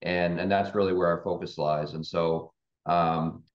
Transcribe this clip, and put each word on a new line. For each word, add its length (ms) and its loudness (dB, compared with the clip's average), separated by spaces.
and, 400 0
and 100 0
that's 240 2
really 180 2
where 160 2
our 140 0
focus 340 -6
lies. 380 -2
And 100 -8
so, 480 -2
um, 600 0